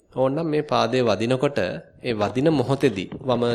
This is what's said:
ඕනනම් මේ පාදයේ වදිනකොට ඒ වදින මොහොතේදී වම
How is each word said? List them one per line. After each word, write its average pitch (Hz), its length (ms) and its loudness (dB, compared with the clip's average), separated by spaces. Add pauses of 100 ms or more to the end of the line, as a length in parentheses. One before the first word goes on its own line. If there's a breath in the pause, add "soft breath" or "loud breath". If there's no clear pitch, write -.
(120)
ඕනනම් 135 360 -2
මේ 113 160 -2
පාදයේ 120 400 2
වදිනකොට 117 560 0 (400)
ඒ 123 140 -4
වදින 107 360 0
මොහොතේදී 127 580 0 (120)
වම 123 240 -2 (120)